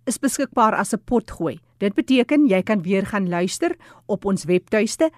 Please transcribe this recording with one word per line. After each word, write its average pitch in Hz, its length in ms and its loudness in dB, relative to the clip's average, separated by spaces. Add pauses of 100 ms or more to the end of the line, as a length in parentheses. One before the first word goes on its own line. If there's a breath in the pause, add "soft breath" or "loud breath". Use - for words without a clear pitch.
is 240 120 -4
beskikbaar 247 560 0
as - 200 -4
'n 190 100 -4
potgooi. 175 540 -4 (200)
Dit 202 160 -2
beteken 277 520 2
jy 190 160 2
kan 214 200 -2
weer 196 240 0
gaan 196 220 -2
luister 185 480 -2 (300 soft breath)
op 202 180 -4
ons 196 200 -2
webtuiste 214 720 0